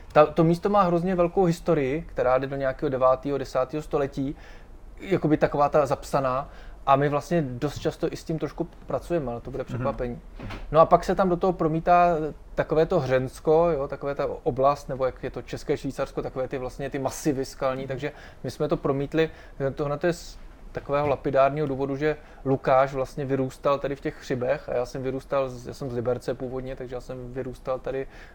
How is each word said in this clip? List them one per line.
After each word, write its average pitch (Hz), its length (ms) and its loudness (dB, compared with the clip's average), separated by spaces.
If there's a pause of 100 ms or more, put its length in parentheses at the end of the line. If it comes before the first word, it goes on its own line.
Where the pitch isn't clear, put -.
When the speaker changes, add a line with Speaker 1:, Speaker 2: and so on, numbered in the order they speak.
(120)
Speaker 1:
ta, 151 140 10
to - 180 4
místo 170 240 4
má 202 140 4
hrozně 175 320 2
velkou 175 300 2
historii, 165 640 2
která 127 300 2
jde 135 80 -4
do 139 100 -6
nějakého 135 340 -2
devátého, 131 480 2
desátého 131 440 -2
století, 139 540 -2 (640)
jakoby 160 360 2
taková 143 320 2
ta 147 180 4
zapsaná. 135 640 -2 (360)
A 139 100 6
my 143 120 4
vlastně 147 340 0
dost 131 360 -4
často - 340 -4
i - 40 -10
s - 80 -12
tím 160 140 -4
trošku 151 260 -4 (220)
pracujeme, 143 460 -4
ale 117 80 -8
to 123 100 -12
bude 131 120 -6
Speaker 2:
Mhm. - 40 -8
Speaker 1:
překvapení. 123 540 -4 (520)
No 151 80 8
a 160 60 10
pak 190 180 6
se 190 100 2
tam 190 140 2
do 175 80 4
toho 185 160 2
promítá 175 640 4 (380)
takové 156 320 2
to 170 140 2
Hřensko, 131 680 4
jo, 143 180 -2
takové 143 260 -4
ta 143 120 -2 (160)
oblast, 135 460 2
nebo 131 180 -2
jak - 180 -4
je 127 60 -4
to 123 120 -10
České - 340 -4
Švýcarsko, 135 460 -6
takové 127 260 -4
ty 139 100 -4
vlastně 127 320 -8
ty 143 80 -6
masivy 131 460 -2
skalní, 135 380 -4
Speaker 2:
Mhm. 135 60 -10
Speaker 1:
takže 135 240 -6 (320)
my 131 60 -4
jsme 151 180 -2
to - 80 0
promítli, 143 540 0 (440)
tohle 147 240 -4
to 180 80 0
je 175 60 4
s-, - 260 -10 (420)
takového 147 280 0
lapidárního 139 580 2
důvodu, 135 300 -2
že 151 200 0 (280)
Lukáš 135 500 4
vlastně 135 300 -4
vyrůstal 135 540 0
tady 135 180 -4
v - 40 -14
těch 151 140 -4
Chřibech 131 540 -2
a 127 60 -2
já 123 120 0
jsem 135 160 -8
vyrůstal 131 460 -2
z, 123 180 -12
já 123 80 -10
jsem 139 160 -8
z 120 40 -6
Liberce 123 400 -2
původně, 127 420 -8
takže 127 180 -10
já 123 60 -8
jsem 123 320 -12
vyrůstal 127 460 -6
tady 135 280 -6 (280)